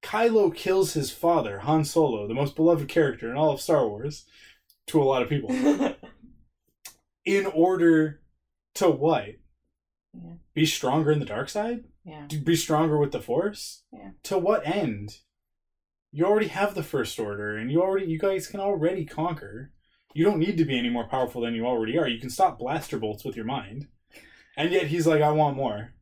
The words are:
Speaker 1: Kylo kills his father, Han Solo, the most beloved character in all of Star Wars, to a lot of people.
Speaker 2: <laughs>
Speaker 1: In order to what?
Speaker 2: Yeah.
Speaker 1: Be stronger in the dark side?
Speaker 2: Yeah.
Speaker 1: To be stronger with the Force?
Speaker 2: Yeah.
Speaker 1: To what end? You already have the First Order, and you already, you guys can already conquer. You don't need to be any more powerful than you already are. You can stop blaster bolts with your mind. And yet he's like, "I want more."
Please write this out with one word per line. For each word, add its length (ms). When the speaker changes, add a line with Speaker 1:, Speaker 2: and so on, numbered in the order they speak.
Speaker 1:
Kylo 500
kills 400
his 180
father, 480
Han 260
Solo, 420
the 60
most 220
beloved 320
character 420
in 80
all 140
of 100
Star 260
Wars, 380
to 140
a 40
lot 160
of 80
people. 200
Speaker 2:
<laughs> 460
Speaker 1:
In 200
order 760
to 140
what? 380
Speaker 2:
Yeah. 200
Speaker 1:
Be 120
stronger 460
in 80
the 60
dark 240
side? 340
Speaker 2:
Yeah. 240
Speaker 1:
To 100
be 180
stronger 420
with 140
the 100
Force? 600
Speaker 2:
Yeah. 180
Speaker 1:
To 140
what 280
end? 520
You 140
already 220
have 260
the 100
First 360
Order, 360
and 160
you 120
already, 240
you 100
guys 300
can 120
already 460
conquer. 680
You 100
don't 140
need 180
to 80
be 140
any 100
more 180
powerful 340
than 120
you 140
already 320
are. 80
You 120
can 120
stop 260
blaster 400
bolts 260
with 120
your 100
mind. 420
And 140
yet 160
he's 180
like, 160
"I 80
want 260
more." 460